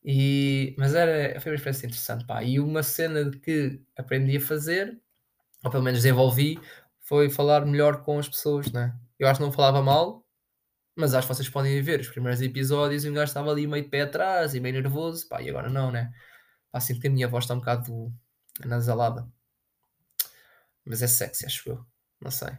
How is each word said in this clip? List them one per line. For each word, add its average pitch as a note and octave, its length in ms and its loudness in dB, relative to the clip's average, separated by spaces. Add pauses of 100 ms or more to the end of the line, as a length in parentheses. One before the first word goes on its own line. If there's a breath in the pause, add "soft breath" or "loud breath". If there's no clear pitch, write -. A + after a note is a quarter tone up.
E, C#3 680 2
mas C#3 160 2
era, D#3 480 2
foi D#3+ 100 -6
uma D3+ 40 -2
experiência C#3 320 -6
interessante, A#2 400 -6
pá, A2+ 160 -4
e C3 160 2
uma D3+ 240 0
cena D#3 420 -2
de C#3 140 -6
que C#3+ 420 -2 (160)
aprendi C3+ 400 0
a - 20 0
fazer, E3+ 640 -4 (640)
ou A#2+ 80 -2
pelo C3 100 0
menos B2 220 2
desenvolvi, C3 560 4 (420 loud breath)
foi D3 260 4
falar C#3+ 380 4
melhor D3 380 4
com D3 160 0
as C#3 100 -6
pessoas, C#3+ 420 -2
né? A#2+ 240 -2 (220)
Eu C3+ 100 2
acho C3+ 120 4
que D3 40 0
não C#3+ 80 0
falava C#3 300 6
mal, D#3 420 4 (720)
mas C#3+ 200 2
acho C3 120 2
que C3+ 60 -4
vocês C3+ 160 -6
podem C#3 320 0
ver D3 200 0
os B2 60 -10
primeiros B2 320 -2
episódios C#3+ 640 0
e D3 60 -4
um D3 60 -4
gajo D3 160 0
estava D3 180 -4
ali D3 160 0
meio D3 180 -2
de C#3+ 60 -12
pé C#3+ 120 0
atrás E3 520 0
e B2+ 60 -4
meio B2+ 160 -4
nervoso, D3+ 520 -4
pá, - 140 -8
e C3 80 -8
agora B2+ 200 -6
não, C3 220 -2
né? A#2+ 220 -4 (580 loud breath)
Pá, B2+ 80 -6
sinto A#2+ 220 -4
que C#3+ 60 0
a - 20 2
minha C3 180 2
voz A#2+ 180 0
está B2 100 -4
um B2 40 -4
bocado A#2+ 540 -4 (480)
anasalada. A#2+ 680 0 (1600 loud breath)
Mas A2+ 160 -6
é B2 60 0
sexy, - 400 -2
acho - 200 -8
eu. B2 160 -10 (380)
Não - 80 -12
sei. - 300 -8